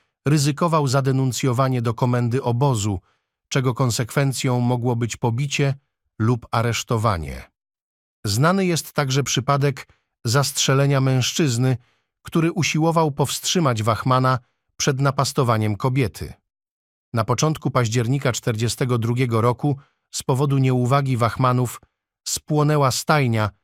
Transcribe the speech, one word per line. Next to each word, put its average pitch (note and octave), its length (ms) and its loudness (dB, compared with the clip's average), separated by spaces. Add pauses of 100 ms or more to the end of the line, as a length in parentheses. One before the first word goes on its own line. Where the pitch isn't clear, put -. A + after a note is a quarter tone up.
(280)
ryzykował D3+ 600 2
zadenuncjowanie C3 920 0
do A2+ 120 -2
komendy B2 480 0
obozu, A#2+ 580 0 (480)
czego C3 260 0
konsekwencją C3 840 -2
mogło A#2+ 360 0
być A#2 200 -4
pobicie C#3 580 -2 (440)
lub A#2 320 0
aresztowanie. A2 1000 -2 (760)
Znany D#3+ 400 2
jest E3+ 260 -2
także C#3 300 0
przypadek C#3 680 -2 (360)
zastrzelenia C#3 760 2
mężczyzny, C3 760 0 (480)
który E3 280 0
usiłował D#3+ 600 0
powstrzymać C#3 680 0
wachmana B2+ 560 2 (380)
przed C3+ 240 -2
napastowaniem A#2+ 760 0
kobiety. B2 560 -2 (800)
Na A2+ 120 0
początku D3 460 -2
października B2 600 0
czterdziestego A#2 680 -2
drugiego A#2 420 0
roku B2+ 380 0 (360)
z - 80 -8
powodu C#3 360 0
nieuwagi C3 580 0
wachmanów B2 640 0 (480)
spłonęła D3 600 0
stajnia, A#2 600 0 (140)